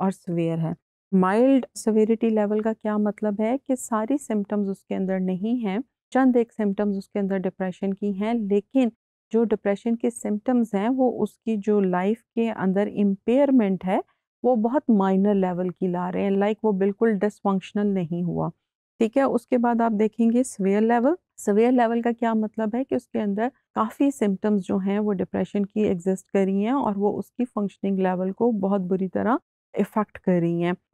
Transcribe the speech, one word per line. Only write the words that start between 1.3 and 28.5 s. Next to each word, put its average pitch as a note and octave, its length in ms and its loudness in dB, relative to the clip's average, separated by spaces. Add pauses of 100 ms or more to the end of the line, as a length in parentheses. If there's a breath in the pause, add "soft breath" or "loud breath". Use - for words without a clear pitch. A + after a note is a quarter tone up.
सेवेरिटी A3 540 2
लेवल G#3+ 320 0
का A3 120 -2
क्या G#3+ 240 -4
मतलब G#3 440 -2
है A3+ 160 0
कि C4+ 180 -4
सारी B3+ 420 -2
सिम्टम्स G#3 500 -4
उसके G3 280 -8
अंदर F#3+ 240 -2
नहीं F#3 400 -2
हैं, G#3+ 240 -4 (280)
चंद B3+ 260 4
एक A#3 140 0
सिम्टम्स G3+ 460 -2
उसके G3 220 -8
अंदर G3 200 -2
डिप्रेशन F#3+ 540 -4
की G3+ 200 -4
हैं, G#3 200 -4
लेकिन G#3+ 580 0 (400)
जो A3+ 120 2
डिप्रेशन G#3+ 520 -2
के A#3+ 140 -2
सिम्टम्स A3+ 640 -2
हैं, G3+ 140 0
वो C4 200 2
उसकी - 480 -4
जो G#3 220 0
लाइफ F#3+ 420 0
के A3+ 280 -4
अंदर F#3+ 380 0
इम्पेयरमेंट G#3 960 2
है, G3+ 180 0 (400)
वो B3 120 4
बहुत A#3 340 0
माइनर G3 460 4
लेवल F3+ 340 0
की F#3 180 -4
ला F3+ 220 -4
रहे F#3 140 -4
हैं, G3+ 80 0
लाइक G3+ 320 0
वो G#3+ 80 2
बिल्कुल G3+ 420 0
डिसफंक्शनल G3+ 760 -2
नहीं F3 360 -2
हुआ। E3 280 -4 (480)
ठीक A3+ 180 0
है, C4+ 60 4
उसके B3+ 340 0
बाद A#3 240 0
आप A#3 100 0
देखेंगे A3+ 520 2
सीवियर G3 380 0
लेवल। A#3+ 360 2 (200)
सीवियर A3 340 2
लेवल A#3 300 2
का A#3+ 100 0
क्या A#3 220 -2
मतलब A3 420 -2
है B3+ 80 -2
कि C#4 120 -4
उसके A#3+ 240 -6
अंदर G#3+ 320 -2 (240)
काफ़ी A3+ 360 0
सिम्टम्स G#3 500 0
जो G3+ 160 -2
हैं, G3 220 -2
वो G#3 120 0
डिप्रेशन F#3+ 520 -2
की G3+ 180 -4
एग्जिस्ट F#3+ 480 -2
करी G3 320 0
हैं A3 120 0
और A3 240 -2
वो G3+ 140 0
उसकी - 340 -6
फंक्शनिंग G3 540 -4
लेवल F#3 320 -2
को A#3 200 0